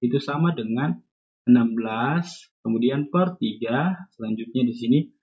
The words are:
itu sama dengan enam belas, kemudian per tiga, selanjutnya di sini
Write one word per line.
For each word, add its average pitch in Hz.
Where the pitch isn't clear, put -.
itu 127
sama 160
dengan 123
enam 120
belas, 117
kemudian 123
per 180
tiga, 117
selanjutnya 117
di 117
sini 120